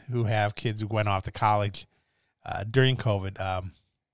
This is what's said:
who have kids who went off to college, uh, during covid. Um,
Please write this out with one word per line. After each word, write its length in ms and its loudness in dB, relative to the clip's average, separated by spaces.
who 140 0
have 320 2
kids 260 -4
who 60 -2
went 220 0
off 140 2
to 80 -8
college, 540 0
uh, 180 -6
during 320 4
covid. 440 -2
Um, 340 -4